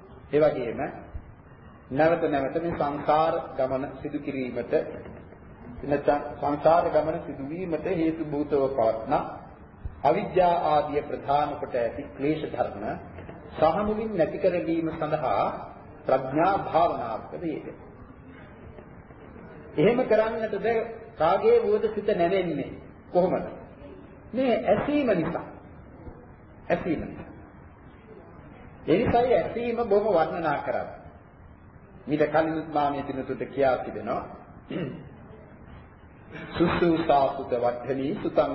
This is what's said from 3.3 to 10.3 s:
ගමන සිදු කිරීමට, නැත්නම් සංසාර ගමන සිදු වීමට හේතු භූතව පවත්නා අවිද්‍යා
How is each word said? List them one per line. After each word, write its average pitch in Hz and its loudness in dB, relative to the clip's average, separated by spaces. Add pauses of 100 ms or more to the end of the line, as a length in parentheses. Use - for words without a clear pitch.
ගමන 131 0 (120)
සිදු 147 -8
කිරීමට, 127 -4 (1080)
නැත්නම් 143 2 (140)
සංසාර 156 4
ගමන 156 2
සිදු 135 -10
වීමට 165 -4
හේතු 160 0
භූතව 147 0
පවත්නා 113 2 (760)
අවිද්‍යා 175 4 (100)